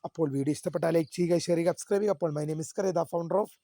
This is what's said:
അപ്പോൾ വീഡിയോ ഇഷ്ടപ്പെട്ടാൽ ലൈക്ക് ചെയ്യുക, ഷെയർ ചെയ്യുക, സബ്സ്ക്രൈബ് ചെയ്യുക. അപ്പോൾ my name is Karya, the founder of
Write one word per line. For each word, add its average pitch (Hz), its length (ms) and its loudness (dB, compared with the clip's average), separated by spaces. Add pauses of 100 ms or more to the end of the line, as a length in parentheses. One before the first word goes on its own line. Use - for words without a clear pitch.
അപ്പോൾ 165 280 -2
വീഡിയോ 139 240 0
ഇഷ്ടപ്പെട്ടാൽ 165 380 -2
ലൈക്ക് 165 180 2
ചെയ്യുക, 175 280 2
ഷെയർ 170 180 0
ചെയ്യുക, 170 160 2
സബ്സ്ക്രൈബ് 202 300 -2
ചെയ്യുക. 202 140 0
അപ്പോൾ 165 140 -2
my 147 140 -4
name 156 160 -4
is 156 100 -8
Karya, 190 220 -2
the 165 120 2
founder 170 340 -2
of 220 100 -2 (140)